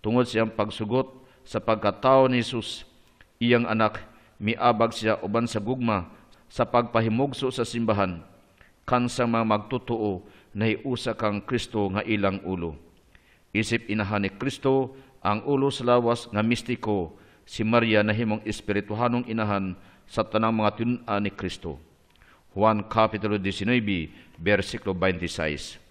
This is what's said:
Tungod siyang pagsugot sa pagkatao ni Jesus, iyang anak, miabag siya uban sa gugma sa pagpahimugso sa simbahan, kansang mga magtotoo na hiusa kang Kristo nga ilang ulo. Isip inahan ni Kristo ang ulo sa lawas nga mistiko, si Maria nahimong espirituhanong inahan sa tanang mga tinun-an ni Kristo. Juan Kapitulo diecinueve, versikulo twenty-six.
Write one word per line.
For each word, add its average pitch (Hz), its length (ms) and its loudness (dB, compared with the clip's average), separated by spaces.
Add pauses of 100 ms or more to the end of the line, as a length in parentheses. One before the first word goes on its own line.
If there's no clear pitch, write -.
Tungod 120 240 2
siyang 110 240 0
pagsugot 110 640 -4 (320)
sa - 160 -6
pagkatao 117 640 4
ni 123 160 2
Jesus, - 440 -8 (520)
iyang 120 320 4
anak, 110 320 2 (400)
miabag 113 560 2
siya 110 240 0
uban 113 240 0
sa 110 160 -4
gugma 110 480 -2 (400)
sa - 160 0
pagpahimugso 120 880 0
sa 127 80 -4
simbahan, 101 600 0 (600)
kansang 120 480 0
mga 113 160 2
magtotoo 107 800 -2 (320)
na 110 160 2
hiusa 123 400 -4
kang 104 280 -2
Kristo 107 520 -2
nga 104 80 -2
ilang 98 400 0
ulo. 85 320 -6 (800)
Isip 110 400 -2
inahan 104 320 0
ni 95 80 -2
Kristo 135 640 -2 (240)
ang 104 240 -2
ulo 139 240 2
sa 123 160 -6
lawas 120 480 2
nga 104 80 0
mistiko, 110 720 -2 (320)
si - 200 -10
Maria 110 360 4
nahimong 107 440 0
espirituhanong 107 840 -2
inahan 101 500 -2 (320)
sa 117 160 -4
tanang 110 300 0
mga 107 160 4 (100)
tinun-an 113 420 0
ni 101 100 -2
Kristo. 85 440 -8 (720)
Juan 107 320 4
Kapitulo 107 560 0
diecinueve, 98 720 -2 (240)
versikulo 98 560 0
twenty-six. 87 880 -2 (120)